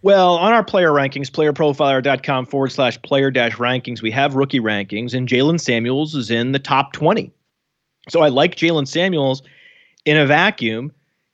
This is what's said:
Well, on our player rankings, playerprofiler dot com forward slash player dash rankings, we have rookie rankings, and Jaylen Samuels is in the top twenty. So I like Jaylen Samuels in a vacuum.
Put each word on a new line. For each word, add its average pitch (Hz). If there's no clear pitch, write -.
Well, 185
on 208
our 226
player 180
rankings, 139
playerprofiler 143
dot 135
com 131
forward 135
slash 123
player 139
dash 117
rankings, 120
we 110
have 139
rookie 135
rankings, 107
and 127
Jaylen 139
Samuels 131
is 113
in 120
the 139
top 139
twenty. 175
So 160
I 151
like 139
Jaylen 160
Samuels 147
in 151
a 147
vacuum. 143